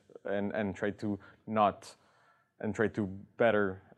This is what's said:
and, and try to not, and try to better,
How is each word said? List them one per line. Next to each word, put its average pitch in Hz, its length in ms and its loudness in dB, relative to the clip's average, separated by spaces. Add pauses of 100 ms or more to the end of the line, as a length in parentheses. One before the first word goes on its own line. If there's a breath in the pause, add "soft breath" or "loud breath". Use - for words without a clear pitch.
(240)
and, 101 280 -2
and 98 220 -4
try 104 160 -4
to 101 280 -4 (280 loud breath)
not, 107 480 0 (680 soft breath)
and - 140 -4
try 107 140 2
to 104 180 -2 (300)
better, 104 460 4 (160)